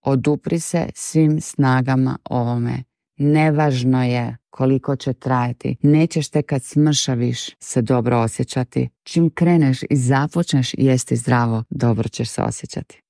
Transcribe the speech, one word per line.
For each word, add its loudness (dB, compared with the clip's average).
Odupri 0
se -4
svim 0
snagama 0
ovome. -4
Nevažno 2
je -2
koliko -2
će -6
trajati. -4
Nećeš 2
tek -2
kad -4
smršaviš 0
se -2
dobro 2
osjećati. -2
Čim 2
kreneš 2
i 2
započneš 0
jesti 2
zdravo, 0
dobro 0
ćeš -6
se -6
osjećati. -8